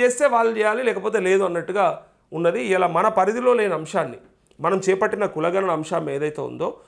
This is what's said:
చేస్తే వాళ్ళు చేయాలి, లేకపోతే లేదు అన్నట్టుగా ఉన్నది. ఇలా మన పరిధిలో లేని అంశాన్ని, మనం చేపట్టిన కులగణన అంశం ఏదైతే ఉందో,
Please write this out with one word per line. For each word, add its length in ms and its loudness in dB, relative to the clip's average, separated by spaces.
చేస్తే 220 2
వాళ్ళు 220 4
చేయాలి, 300 0
లేకపోతే 300 0
లేదు 220 4
అన్నట్టుగా 360 0
ఉన్నది. 240 0
ఇలా 200 4
మన 120 2
పరిధిలో 420 2
లేని 200 0
అంశాన్ని, 380 -4
మనం 260 0
చేపట్టిన 400 0
కులగణన 520 -2
అంశం 380 -4
ఏదైతే 340 -4
ఉందో, 200 -6